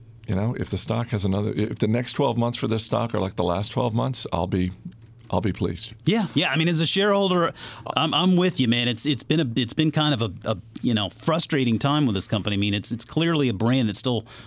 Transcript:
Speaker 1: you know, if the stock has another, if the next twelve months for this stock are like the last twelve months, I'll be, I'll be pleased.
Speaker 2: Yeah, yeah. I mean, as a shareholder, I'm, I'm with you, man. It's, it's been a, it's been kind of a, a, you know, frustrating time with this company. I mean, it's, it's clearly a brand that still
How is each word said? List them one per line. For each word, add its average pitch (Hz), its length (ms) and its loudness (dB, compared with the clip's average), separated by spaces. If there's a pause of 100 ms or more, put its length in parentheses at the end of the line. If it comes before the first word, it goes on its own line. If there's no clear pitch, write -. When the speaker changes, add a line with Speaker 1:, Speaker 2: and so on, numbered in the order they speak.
(280)
Speaker 1:
you 104 80 0
know, 107 220 0
if - 120 -4
the 98 80 -2
stock 117 320 -2
has 98 140 -2
another, 101 320 0
if 107 240 -2
the 110 80 4
next 120 260 0
twelve 123 240 2
months 120 200 0
for 131 100 -2
this 110 160 0
stock 113 300 -2
are 104 60 -2
like 95 160 -2
the 92 80 0
last 90 280 0
twelve 117 220 0
months, 123 400 -2
I'll 87 140 0
be, 92 240 0 (580)
I'll 92 120 0
be 98 120 0
pleased. - 400 -4 (120)
Speaker 2:
Yeah, 202 280 2
yeah. 160 160 0
I 131 60 -2
mean, 160 120 2
as 165 140 2
a 165 60 2
shareholder, 190 640 2 (420)
I'm, 156 180 0
I'm 180 220 4
with 175 240 2
you, 127 80 4
man. 120 200 2
It's, 120 180 0
it's 139 180 0
been 156 160 2
a, 131 160 0
it's 127 180 0
been 156 180 2
kind 151 220 2
of 113 100 -2
a, 95 260 -6
a, 104 80 -2 (240)
you 120 120 0
know, 104 160 -2
frustrating 139 680 0
time 143 300 2
with 104 80 2
this 92 120 0
company. 104 280 -2
I - 20 0
mean, 101 160 2
it's, - 180 -2
it's 117 140 -4
clearly 160 440 2
a 107 40 0
brand 117 360 2
that 98 80 -2
still 120 280 -2 (220)